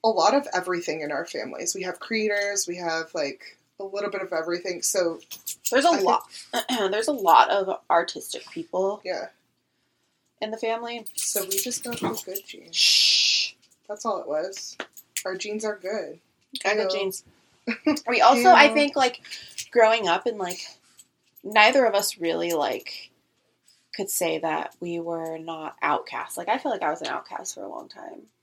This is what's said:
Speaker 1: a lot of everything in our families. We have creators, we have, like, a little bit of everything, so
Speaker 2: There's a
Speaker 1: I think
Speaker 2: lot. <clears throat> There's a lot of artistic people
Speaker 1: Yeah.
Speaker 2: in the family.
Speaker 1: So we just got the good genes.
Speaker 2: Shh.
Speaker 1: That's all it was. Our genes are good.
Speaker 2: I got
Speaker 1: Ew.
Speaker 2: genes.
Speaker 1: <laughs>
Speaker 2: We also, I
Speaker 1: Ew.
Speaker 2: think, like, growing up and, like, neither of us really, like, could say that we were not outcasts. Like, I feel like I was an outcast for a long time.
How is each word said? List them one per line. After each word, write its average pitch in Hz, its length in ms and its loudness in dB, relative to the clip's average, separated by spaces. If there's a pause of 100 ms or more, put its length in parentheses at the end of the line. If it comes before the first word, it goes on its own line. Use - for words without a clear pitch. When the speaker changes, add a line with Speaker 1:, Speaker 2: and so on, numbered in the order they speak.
Speaker 1:
a 226 60 4
lot 208 260 4
of 277 180 2
everything 175 500 -4
in 151 100 -6
our 147 140 -4
families. - 500 -8
We 185 80 -8
have 180 160 -8
creators, 208 640 -2
we 175 120 -8
have, 160 360 -4
like, 143 420 -6 (220)
a 196 60 -10
little 202 260 -6
bit 196 120 -6
of 185 100 -8
everything, 175 500 -4
so 170 380 0 (500)
Speaker 2:
There's 269 140 4
a 349 60 8
Speaker 1:
I 330 60 6
think 196 100 0
Speaker 2:
lot. - 180 2 (280)
<clears throat> - 160 -4 (220)
There's 220 180 -2
a 302 40 0
lot 190 380 6
of 190 300 0 (100)
artistic - 600 -2
people 190 540 -4
Speaker 1:
Yeah. 180 220 -6 (1120)
Speaker 2:
in 214 100 -6
the 220 60 -8
family. 233 480 -6 (120)
Speaker 1:
So - 260 -2
we 190 160 -4
just 240 260 -6
got 240 140 -8
the 220 260 -4
good 196 220 -10
genes. - 300 -14
Speaker 2:
Shh. - 800 2 (340)
Speaker 1:
That's 208 180 -10
all 202 140 -2
it - 80 -12
was. 170 480 -8 (480)
Our 190 120 -6
genes 208 280 -8
are 208 120 -4
good. 185 440 -8 (440)
Speaker 2:
I 202 120 2
got 196 160 0
Speaker 1:
Ew. 190 60 -2
Speaker 2:
genes. 196 260 -6 (420)
Speaker 1:
<laughs> - 420 -2
Speaker 2:
We 240 120 2
also, 247 300 8
I 311 160 12
Speaker 1:
Ew. 226 80 4
Speaker 2:
think, 285 220 2
like, 254 240 0 (520)
growing 226 360 6
up 185 180 0
and, 240 120 -2
like, 180 220 -6 (840)
neither 220 420 6
of 202 80 2
us 202 240 0
really, 170 340 -2
like, - 580 -4 (840)
could 196 140 -6
say 160 280 -2
that 156 420 -4
we 170 200 -6
were 165 380 -6
not 160 440 -10
outcasts. - 540 -4
Like, 175 120 -8
I 233 100 0
feel 269 140 -4
like 196 100 -4
I 156 80 0
was 156 120 -6
an 143 60 -8
outcast - 460 -10
for - 80 -14
a 98 60 -12
long - 200 -14
time. - 340 -18 (200)